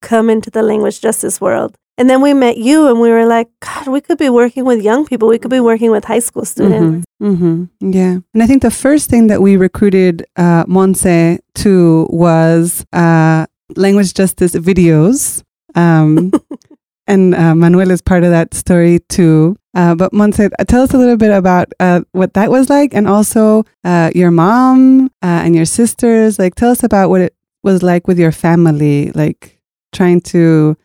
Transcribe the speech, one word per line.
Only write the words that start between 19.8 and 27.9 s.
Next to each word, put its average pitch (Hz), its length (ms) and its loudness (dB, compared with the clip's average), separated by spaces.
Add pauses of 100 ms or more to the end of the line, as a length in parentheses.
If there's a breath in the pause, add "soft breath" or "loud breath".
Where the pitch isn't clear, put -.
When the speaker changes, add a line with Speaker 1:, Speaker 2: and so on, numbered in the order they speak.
Speaker 2:
but 180 180 -4
Monse, 208 460 0
uh, 196 60 -2
tell 247 180 0
us 262 100 -2
a 277 60 2
little 247 180 2
bit 214 140 2
about, 185 500 0
uh, 180 200 0 (120)
what 185 220 -4
that 202 160 0
was 254 180 0
like, 285 260 0
and 208 140 0
also, 214 560 0 (200)
uh, 175 300 0
your 175 160 2
mom, 262 760 2 (160)
uh, 175 220 -2
and 170 100 0
your 165 120 2
sisters. 226 720 0
Like, 185 180 -2
tell 240 140 0
us 247 120 -2
about 202 280 0
what 185 100 0
it 180 140 -4 (280)
was 190 200 0
like 175 260 -2